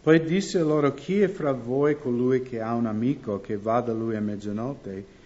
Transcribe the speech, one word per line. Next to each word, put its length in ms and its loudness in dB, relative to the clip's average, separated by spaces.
Poi 220 6
disse 380 0
loro: 340 2
"Chi 280 0
è 40 4
fra 240 -2
voi 480 0
colui 440 0
che 180 -8
ha 140 -4
un 120 0
amico 540 -2
che 160 -6
va 240 0
da 120 -2
lui 220 -2
a 60 -2
mezzanotte, 840 -6